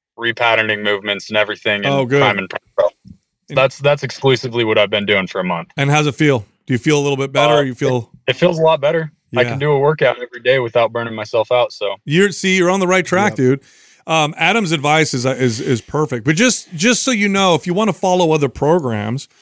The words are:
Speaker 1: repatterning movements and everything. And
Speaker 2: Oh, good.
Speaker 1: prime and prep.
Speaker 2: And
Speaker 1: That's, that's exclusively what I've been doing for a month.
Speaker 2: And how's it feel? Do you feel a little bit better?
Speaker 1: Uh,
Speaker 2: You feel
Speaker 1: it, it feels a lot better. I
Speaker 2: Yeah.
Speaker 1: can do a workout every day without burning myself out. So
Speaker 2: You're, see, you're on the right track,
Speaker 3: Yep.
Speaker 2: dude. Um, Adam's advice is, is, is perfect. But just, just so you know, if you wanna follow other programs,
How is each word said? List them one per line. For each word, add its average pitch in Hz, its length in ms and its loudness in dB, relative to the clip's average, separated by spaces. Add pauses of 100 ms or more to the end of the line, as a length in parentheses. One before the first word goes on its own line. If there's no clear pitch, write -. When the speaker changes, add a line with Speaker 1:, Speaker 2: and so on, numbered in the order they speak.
(180)
Speaker 1:
repatterning 113 640 0
movements 104 460 -4
and 107 80 -4
everything. 104 480 -2
And 139 100 0
Speaker 2:
Oh, 139 100 0
good. 135 160 0
Speaker 1:
prime 104 180 2
and 95 120 -8
prep. - 100 -8 (880)
Speaker 2:
And 147 80 -6
Speaker 1:
That's, 135 220 2
that's 143 240 0
exclusively 120 600 -2
what 110 140 2
I've 101 120 2
been 104 160 -2
doing 98 200 0
for 95 140 -6
a 90 40 -4
month. 85 320 -4
Speaker 2:
And 139 140 0
how's 151 160 2
it 139 80 -2
feel? 143 260 2 (260)
Do 135 80 -2
you 120 40 -2
feel 151 200 2
a 143 40 0
little 143 140 -2
bit 135 160 -6
better? 143 220 4
Speaker 1:
Uh, 147 80 4
Speaker 2:
You 131 120 -4
feel 127 380 -2 (140)
Speaker 1:
it, 127 60 0
it - 40 -2
feels 170 220 2
a 160 40 0
lot 160 180 4
better. 156 300 -2 (260)
I 127 60 2
Speaker 2:
Yeah. 120 80 0
Speaker 1:
can 117 80 -6
do 147 140 0
a 139 60 2
workout 143 440 2
every 120 180 -14
day 123 180 2
without 117 340 0
burning 117 220 -6
myself 110 360 -2
out. 123 220 2
So 98 320 -6
Speaker 2:
You're, 185 280 2
see, 190 240 0
you're 175 140 2
on 196 100 0
the 185 60 0
right 185 200 2
track, 190 260 0
Speaker 3:
Yep. 110 40 -8
Speaker 2:
dude. 131 240 2 (460)
Um, 160 320 0
Adam's 180 340 0
advice 151 420 2
is, 123 120 -4
is, 123 340 0
is 123 200 -2
perfect. 135 440 -4
But 156 120 0
just, 233 380 0
just 190 280 0
so - 80 -2
you 208 180 0
know, 196 260 2
if 151 120 -2
you 175 80 -4
wanna 208 180 0
follow 180 400 0
other 147 160 2
programs, 127 800 -2 (140)